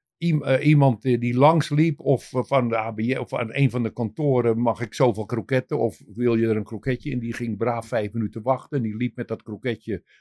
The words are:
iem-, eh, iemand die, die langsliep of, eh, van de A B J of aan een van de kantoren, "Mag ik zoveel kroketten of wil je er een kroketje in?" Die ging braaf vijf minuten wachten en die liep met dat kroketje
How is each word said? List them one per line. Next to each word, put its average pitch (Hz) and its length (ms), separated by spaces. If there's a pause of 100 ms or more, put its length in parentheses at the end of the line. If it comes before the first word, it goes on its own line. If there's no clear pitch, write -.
(180)
iem-, 165 260
eh, 135 240
iemand 139 340
die, 123 160
die 120 200
langsliep 151 600
of, - 340
eh, 127 100
van 127 260
de 117 80
A 110 140
B 107 80
J 120 180
of 131 160
aan 117 180
een 139 180
van 120 140
de 107 100
kantoren, 120 680
"Mag 120 220
ik 117 120
zoveel 110 320
kroketten 127 540
of 117 280
wil 117 280
je 113 120
er 110 80
een 107 80
kroketje 127 480
in?" 127 80
Die 117 140
ging 113 240
braaf 117 300
vijf 107 260
minuten 110 280
wachten 131 360
en 120 60
die 107 140
liep 123 180
met 120 120
dat - 160
kroketje 110 600 (180)